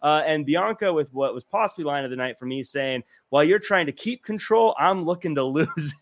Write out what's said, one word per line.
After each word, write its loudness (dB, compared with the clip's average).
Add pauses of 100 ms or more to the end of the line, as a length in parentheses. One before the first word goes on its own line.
Uh, 4
and 0
Bianca, 0
with -2
what -2
was -10
possibly -4
line -2
of -6
the -8
night -4
for -16
me, -6
saying, -4 (240)
"While 6
you're 4
trying 0
to -4
keep -8
control, 2
I'm 2
looking -2
to 2
<laughs> 0
lose -2